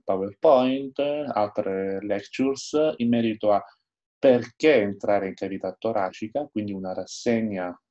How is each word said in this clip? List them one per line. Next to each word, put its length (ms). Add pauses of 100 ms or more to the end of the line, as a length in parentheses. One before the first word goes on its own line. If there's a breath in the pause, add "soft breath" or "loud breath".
PowerPoint, 920
altre 1080
lectures 880
in 140
merito 420
a 100 (560 loud breath)
perché 580
entrare 520
in 60
cavità 440
toracica, 720
quindi 220
una 220
rassegna 840 (140)